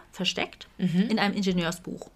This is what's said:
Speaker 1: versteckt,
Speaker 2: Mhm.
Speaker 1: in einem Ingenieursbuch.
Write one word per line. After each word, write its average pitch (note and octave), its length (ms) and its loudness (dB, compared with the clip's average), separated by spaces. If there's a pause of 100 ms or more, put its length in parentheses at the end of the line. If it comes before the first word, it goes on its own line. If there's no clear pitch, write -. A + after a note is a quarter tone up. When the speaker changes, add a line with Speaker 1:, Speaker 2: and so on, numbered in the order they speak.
(120)
Speaker 1:
versteckt, - 560 -4 (100)
Speaker 2:
Mhm. F#3 320 2
Speaker 1:
in A3 80 2
einem G3+ 180 2
Ingenieursbuch. F3+ 800 -2